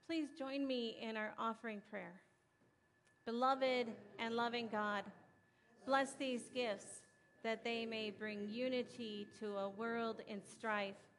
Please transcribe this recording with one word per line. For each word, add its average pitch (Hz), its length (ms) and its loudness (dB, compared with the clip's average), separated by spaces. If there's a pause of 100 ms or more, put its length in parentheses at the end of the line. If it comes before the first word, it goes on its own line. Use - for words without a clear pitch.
(140)
Please 311 240 2
join 269 300 0
me 240 340 0
in 220 160 -2
our 214 220 0
offering 220 500 -2
prayer. 180 320 -8 (1040)
Beloved 254 640 4 (320)
and 226 160 0
loving 233 360 2
God, 208 320 2 (840)
bless 269 260 6
these 254 280 0 (120)
gifts 226 480 -2 (400)
that 226 220 0
they 233 200 0
may 220 280 -2
bring 208 360 -4
unity 233 800 0 (140)
to 208 180 -2
a 196 120 0
world 226 580 0
in 208 160 -4
strife. 208 500 0 (260)